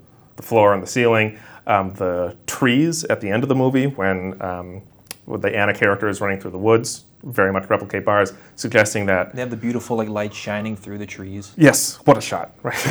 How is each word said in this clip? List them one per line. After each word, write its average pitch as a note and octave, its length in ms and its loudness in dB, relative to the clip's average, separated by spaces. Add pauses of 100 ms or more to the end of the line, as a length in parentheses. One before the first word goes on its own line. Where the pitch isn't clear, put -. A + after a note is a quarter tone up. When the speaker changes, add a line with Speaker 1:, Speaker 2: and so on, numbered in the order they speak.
(360)
Speaker 1:
the - 80 -16
floor G#2 280 6
and F#2+ 120 -2
the - 20 -10
ceiling. A2 500 2 (300)
Um, F#2+ 280 0
the F2 420 -2 (100)
trees D3 600 0
at A2 140 -2
the G#2 80 -6
end G#2+ 140 0
of C3+ 60 -2
the C3 80 2
movie C3 320 2
when, F#2+ 520 -4
um, F2+ 420 -10 (420)
when G#2 160 -8
the G2+ 160 -2
Anna G#2 180 2
character G2+ 320 2
is G2+ 140 -2
running G2 180 -2
through F#2 140 -12
the F2+ 60 -10
woods, A2+ 480 0 (180)
very G2 280 2
much F#2+ 160 -2
replicate G2+ 360 -2
bars, G2+ 300 2 (200)
suggesting A2 520 2
that F#2 280 0
Speaker 2:
They B2 60 -8
have B2 100 -6
the A#2 60 -6
beautiful, A#2 400 -4
like, A2 120 -2
light G#2 240 -4
shining G#2 440 -6
through G2+ 220 -14
the G#2 80 -10
trees. G2 500 -14
Speaker 1:
Yes, - 480 4
what - 120 8
a A2+ 40 -4
shot, - 360 -6
<laughs> - 60 -20
right? - 280 -4